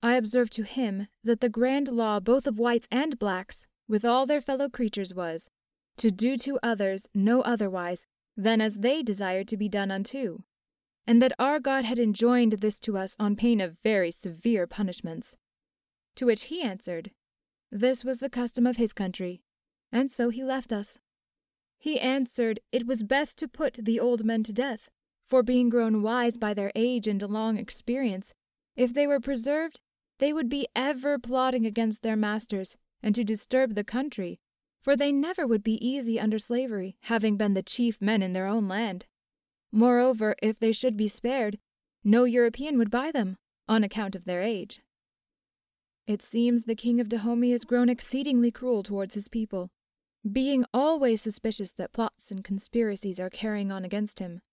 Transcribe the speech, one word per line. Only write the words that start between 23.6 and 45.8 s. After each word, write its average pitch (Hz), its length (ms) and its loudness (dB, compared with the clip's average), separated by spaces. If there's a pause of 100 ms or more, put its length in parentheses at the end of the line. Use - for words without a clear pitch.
the 226 160 0
old 233 260 2
men 220 180 0
to 220 100 -6
death, 240 360 -4 (360)
for 254 180 4
being 247 260 4
grown 220 320 2
wise 233 360 0
by 214 160 -2
their 202 200 -2
age 233 340 0
and 202 140 0
a 208 60 -6
long 220 300 -2
experience, 226 760 -4 (420)
if 240 180 2
they 285 120 4
were 285 140 2
preserved, 277 600 -2 (400)
they 294 140 2
would 294 160 -2
be 285 260 -2
ever 277 420 0
plotting 254 480 0
against 220 360 0
their 220 140 -2
masters, 208 640 -4 (240)
and 208 140 2
to 240 80 0
disturb 220 500 0
the 202 100 -2
country, 214 560 -6 (400)
for 277 160 4
they 285 160 2
never 294 360 0
would 214 160 2
be 220 220 0
easy 240 340 -2
under 214 180 0
slavery, 214 640 -4
having 220 360 0
been 208 160 2
the 190 100 0
chief - 380 0
men 208 200 2
in 185 120 -2
their 185 120 -2
own 208 220 0
land. 190 400 -4 (640)
Moreover, 240 680 4
if 214 180 0
they 226 120 2
should 226 260 0
be 214 100 0
spared, 226 520 -2 (440)
no 220 220 6
European 247 520 2
would 220 140 2
buy 262 200 -2
them, 202 260 -2 (300)
on 226 160 4
account 202 320 -4
of 180 100 -12
their 180 160 -2
age. 202 400 -4 (1300)